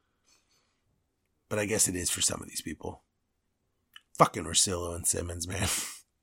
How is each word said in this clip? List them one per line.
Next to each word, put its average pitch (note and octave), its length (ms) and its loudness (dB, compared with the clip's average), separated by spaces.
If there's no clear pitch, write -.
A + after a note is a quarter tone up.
But G#2+ 80 -2
I G#2+ 80 2
guess G2+ 220 4
it F#2 80 -2
is F2 160 -2
for F2+ 100 -2
some - 200 0
of - 60 -12
these - 140 -8
people. - 400 -8
Fucking A2 260 6
Russillo F2 520 0
and F2+ 120 -4
Simmons, F2 400 -2
man. F#2+ 200 -2